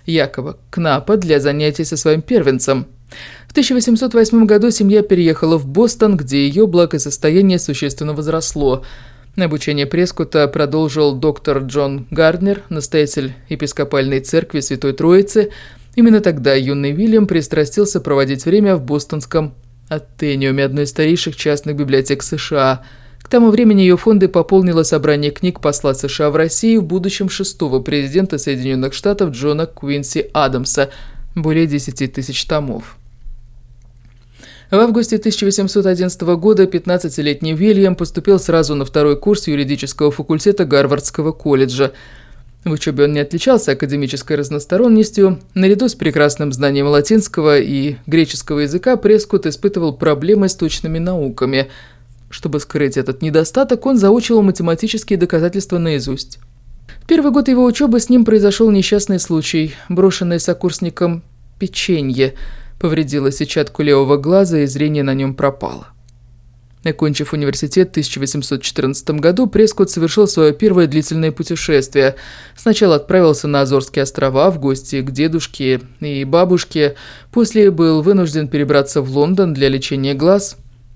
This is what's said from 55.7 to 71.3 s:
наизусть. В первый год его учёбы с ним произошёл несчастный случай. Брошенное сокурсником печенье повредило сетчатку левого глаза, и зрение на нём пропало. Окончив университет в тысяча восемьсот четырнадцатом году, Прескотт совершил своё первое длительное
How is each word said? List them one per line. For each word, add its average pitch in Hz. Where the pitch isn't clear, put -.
наизусть. 135
В -
первый 294
год 269
его 254
учёбы 240
с -
ним 247
произошёл 214
несчастный 196
случай. 160
Брошенное 180
сокурсником 170
печенье 135
повредило 143
сетчатку 147
левого 143
глаза, 170
и 143
зрение 147
на 135
нём 135
пропало. 139
Окончив 151
университет 151
в -
тысяча -
восемьсот 139
четырнадцатом 139
году, 180
Прескотт 208
совершил 170
своё 160
первое 180
длительное 156